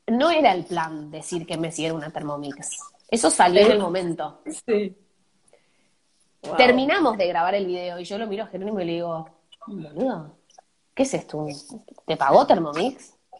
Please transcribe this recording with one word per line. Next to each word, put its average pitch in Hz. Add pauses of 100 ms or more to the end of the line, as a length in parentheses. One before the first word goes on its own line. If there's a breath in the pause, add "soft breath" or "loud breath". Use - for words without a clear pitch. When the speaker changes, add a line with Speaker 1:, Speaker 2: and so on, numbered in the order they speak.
Speaker 1:
no 254
era 294
el 175
plan 160
decir 165
que 165
Messi 160
era 160
una 156
Thermomix. 147 (320)
Eso 240
salió 196
en 220
el 208
momento. 175 (260)
Speaker 2:
Sí. 208 (1500)
Wow. 165
Speaker 1:
Terminamos 254
de 180
grabar 175
el 202
video 180
y 175
yo 196
lo 226
miro 208
a -
Jerónimo 196
y 175
le 170
digo, 170 (380)
"Boludo, 175 (580)
¿qué 269
es 262
esto? 151 (600)
¿Te 160
pagó 147
Thermomix?" 165 (260)